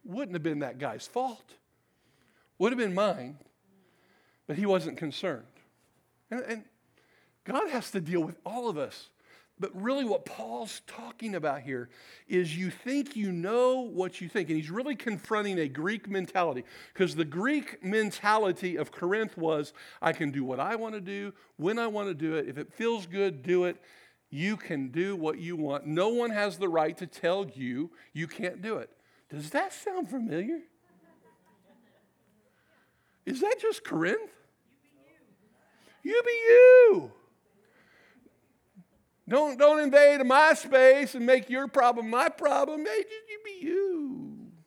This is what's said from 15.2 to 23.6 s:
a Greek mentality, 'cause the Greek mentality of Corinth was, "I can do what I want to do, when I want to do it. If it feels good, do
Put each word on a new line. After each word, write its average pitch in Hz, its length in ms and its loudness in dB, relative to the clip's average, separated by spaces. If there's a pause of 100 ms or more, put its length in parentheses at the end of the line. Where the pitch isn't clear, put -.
a 151 100 -2
Greek 185 400 -6
mentality, 175 560 -2 (300)
'cause 170 200 0
the 165 80 0
Greek 208 600 -4
mentality 202 960 0
of 151 140 -6
Corinth 202 460 -4
was, 156 340 -2 (300)
"I 160 100 2
can 151 200 -4
do 135 120 -4
what 127 160 -6
I 185 160 -4
want 220 200 -8
to 208 60 -10
do, 202 340 -10 (220)
when 190 200 -2
I 233 80 -2
want 208 240 -4
to 180 60 -6
do 156 200 -4
it. 151 140 -4
If 131 80 -12
it - 160 -14
feels 226 320 -4
good, 175 380 -4
do 180 220 2